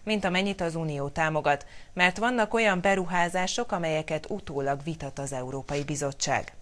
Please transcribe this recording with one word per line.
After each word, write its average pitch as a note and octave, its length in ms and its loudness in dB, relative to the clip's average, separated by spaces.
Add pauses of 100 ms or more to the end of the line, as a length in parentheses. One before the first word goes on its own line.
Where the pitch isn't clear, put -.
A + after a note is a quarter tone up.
mint G#3 220 0
amennyit F#3+ 360 0
az E3 140 0
Unió D3 320 -2
támogat, D3+ 580 2 (280)
mert F3+ 240 4
vannak A3+ 360 2
olyan G#3 280 4
beruházások, F#3 920 2
amelyeket D#3 580 -2
utólag C#3+ 540 -2
vitat D3 360 -6
az C#3 140 -6
Európai C3+ 500 -4
Bizottság. C#3+ 800 -2